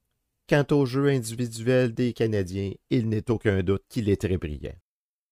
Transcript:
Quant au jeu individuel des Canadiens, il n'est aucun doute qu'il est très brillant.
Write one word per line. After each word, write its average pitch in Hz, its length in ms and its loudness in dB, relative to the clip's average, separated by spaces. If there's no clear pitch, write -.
Quant 147 240 4
au 143 140 4
jeu 135 240 0
individuel 117 840 0
des 123 200 -2
Canadiens, 98 580 -2
il 113 200 0
n'est 107 200 -2
aucun 101 340 0
doute 98 260 0
qu'il 113 180 -4
est 98 140 2
très 92 160 0
brillant. 73 400 -8